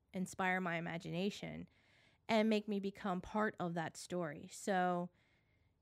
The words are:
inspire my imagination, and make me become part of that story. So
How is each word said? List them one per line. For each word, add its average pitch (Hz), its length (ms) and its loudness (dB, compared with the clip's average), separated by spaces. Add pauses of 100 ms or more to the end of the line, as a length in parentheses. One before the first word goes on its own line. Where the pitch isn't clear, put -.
(140)
inspire 185 460 2
my 170 160 0
imagination, 165 920 -4 (640)
and 220 200 6
make 214 200 2
me 202 100 0
become 190 420 -2
part 214 380 0
of 170 160 -2
that 160 220 -4
story. 175 560 -4
So 180 580 2 (720)